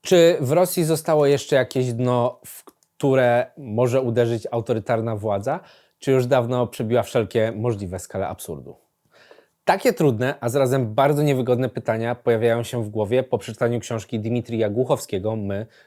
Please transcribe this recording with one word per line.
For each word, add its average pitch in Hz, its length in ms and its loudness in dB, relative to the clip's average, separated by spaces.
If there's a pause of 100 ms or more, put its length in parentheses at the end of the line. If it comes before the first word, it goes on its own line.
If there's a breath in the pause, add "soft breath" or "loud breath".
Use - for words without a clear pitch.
Czy 170 400 6
w 131 120 0
Rosji 180 320 2
zostało 156 420 2
jeszcze 143 300 2
jakieś 127 360 0
dno, 123 540 0
w - 180 -20
które 123 920 0
może 123 440 0
uderzyć 117 500 0
autorytarna 113 680 -2
władza, 107 440 -4 (380 soft breath)
czy - 140 0
już 131 140 2
dawno 123 400 0
przebiła 117 360 -2
wszelkie 113 500 0
możliwe 101 460 -4
skale 95 300 -8
absurdu? 76 480 -12 (880 soft breath)
Takie 202 280 2
trudne, 131 480 2
a 120 80 -2
zarazem 127 460 0
bardzo 143 280 4
niewygodne 127 460 2
pytania 117 460 -4
pojawiają 117 480 2
się 117 220 -6
w 104 40 -8
głowie 107 340 0
po - 160 -2
przeczytaniu 120 420 -2
książki 113 400 -6
Dmitrija 113 500 -2
Głuchowskiego 110 680 -2
My, 101 300 -6 (200 soft breath)